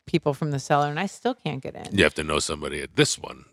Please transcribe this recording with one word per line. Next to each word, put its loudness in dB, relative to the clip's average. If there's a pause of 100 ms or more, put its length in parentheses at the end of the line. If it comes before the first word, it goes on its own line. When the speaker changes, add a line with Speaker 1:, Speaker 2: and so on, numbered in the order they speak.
Speaker 1:
people 0
from -2
the -2
Cellar, 2
and -4
I -2
still -2
can't -6
get -8
in. -4
Speaker 2:
You 6
have 4
to -4
know 0
somebody -4
at -12
this 4
one, -14